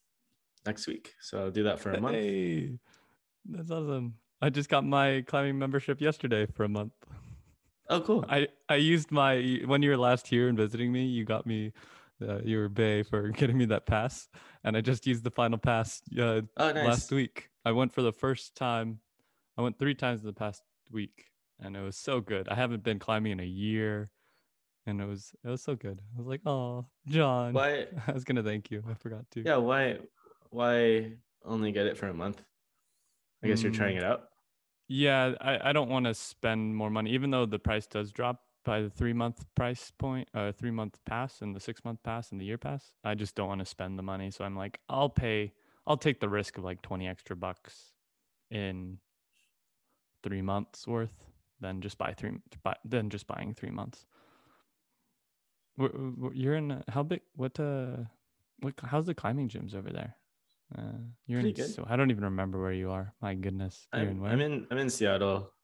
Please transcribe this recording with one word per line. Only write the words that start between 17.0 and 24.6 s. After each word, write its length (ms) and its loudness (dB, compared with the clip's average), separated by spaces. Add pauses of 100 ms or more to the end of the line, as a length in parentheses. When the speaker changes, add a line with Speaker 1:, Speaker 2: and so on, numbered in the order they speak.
Speaker 2:
week. 360 0 (160)
I 80 4
went 200 2
for 100 0
the 100 4
first 420 -4
time. 460 -2 (580)
I 40 0
went 160 0
three 160 0
times 260 -2
in 60 -10
the 60 -6
past 300 -6 (280)
week, 360 -8 (320)
and 180 -12
it 60 -8
was 140 -8
so 240 -2
good. 280 -2
I 60 0
haven't 280 0
been 160 0
climbing 340 0
in 80 -4
a 40 -6
year, 640 -2 (760)